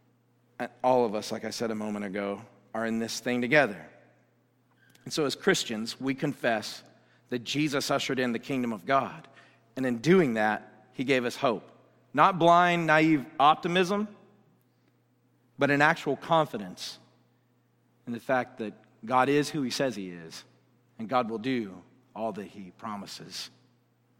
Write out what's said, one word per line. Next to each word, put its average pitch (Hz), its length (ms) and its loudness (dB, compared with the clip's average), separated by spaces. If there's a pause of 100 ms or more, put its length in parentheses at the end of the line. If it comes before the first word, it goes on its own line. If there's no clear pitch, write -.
(580)
And 123 120 -8 (120)
all 127 220 4
of 104 100 -2
us, 104 160 -6
like 110 140 -8
I 110 60 -6
said 113 200 -4
a 110 40 -4
moment 104 320 -6
ago, 101 340 -6 (340)
are 113 120 -4
in 113 120 -2
this 113 220 -6
thing 123 200 -2
together. 123 360 2 (1300)
And - 80 -14
so 156 140 -2
as - 80 -2
Christians, 113 680 -2
we 262 140 -2
confess 127 680 -4 (460)
that 123 160 -6
Jesus 143 460 -2
ushered 135 280 -2
in 123 140 0
the 117 60 -4
kingdom 123 340 -6
of 92 140 -12
God. 123 420 -2 (480)
And 131 80 -2
in 123 140 -2
doing 151 360 4
that, 107 580 -2
he 135 120 -6
gave 127 200 2
us 117 120 -4
hope. 113 340 0 (440)
Not 175 240 4
blind, 170 480 6
naive 156 380 6 (140)
optimism, 180 680 2 (1500)
but 139 120 2
an 143 120 4
actual 151 340 2
confidence 131 840 -2 (1080)
in 123 60 -8
the 117 60 -8
fact 127 400 -4
that 104 140 -6 (320)
God 127 240 2
is 147 220 2
who 151 120 -4
he 120 80 -4
says 127 240 -2
he 95 140 -8
is, 85 340 -14 (560)
and 110 100 -10
God 127 200 0
will 113 100 -4
do 110 380 -4 (400)
all 110 160 -6
that 95 140 -10
he 92 320 -18
promises 101 720 -12 (680)